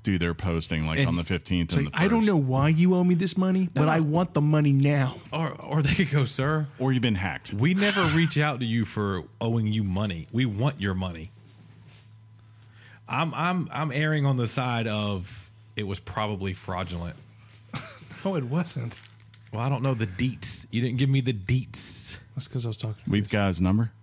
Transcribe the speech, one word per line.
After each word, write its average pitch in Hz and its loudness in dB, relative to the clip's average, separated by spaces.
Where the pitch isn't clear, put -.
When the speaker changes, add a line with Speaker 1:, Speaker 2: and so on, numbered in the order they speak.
Speaker 1:
do 98 0
their 85 0
posting, 82 -2
like, 80 0
Speaker 2:
And 139 2
Speaker 1:
on 85 2
the 87 -2
fifteenth 87 -2
Speaker 3:
It's - -2
Speaker 1:
and 143 2
Speaker 3:
like, 147 -8
Speaker 1:
the - 0
Speaker 3:
"I 185 4
don't 226 4
Speaker 1:
first. 208 4
Speaker 3:
know 175 4
why 135 2
you 180 4
owe 180 2
me 180 4
this 180 -2
money, 185 2
Speaker 2:
No, 151 2
Speaker 3:
but 156 4
I 160 2
Speaker 2:
no. 160 2
Speaker 3:
want 165 0
the 147 2
money 151 4
now." 139 2
Speaker 2:
Or, 156 -4
or 156 -2
they 139 2
could 185 2
go, 143 2
"Sir, 147 0
Speaker 1:
Or 131 2
you've 123 2
been 113 4
hacked. 92 -4
Speaker 2:
we 113 2
never 196 2
Speaker 1:
<laughs> 156 2
Speaker 2:
reach 165 2
out 147 0
to 123 -2
you 113 0
for 98 -2
owing 117 0
you 107 0
money. 95 -2
We 127 2
want 123 -2
your 98 0
money." 87 -6
I'm, 139 -2
I'm, 170 -2
I'm 147 -2
erring 151 2
on 131 2
the 117 0
side 120 0
of 104 -4
it 107 -6
was 95 -4
probably 98 -4
fraudulent. 87 -6
Speaker 3:
<laughs> 135 -8
No, 190 -2
it 139 -2
wasn't. 127 -4
Speaker 2:
Well, 113 -4
I 131 0
don't 123 0
know 131 2
the 113 0
deets. 104 -2
You 113 0
didn't 123 0
give 135 2
me 135 4
the 127 0
deets. - -2
Speaker 3:
That's 135 -8
'cause 120 -4
I 117 -2
was 107 -4
talking 107 -8
to - -6
Speaker 1:
We've 104 2
Speaker 3:
Chris. 104 -6
Speaker 1:
got 101 2
his 87 0
number? 104 2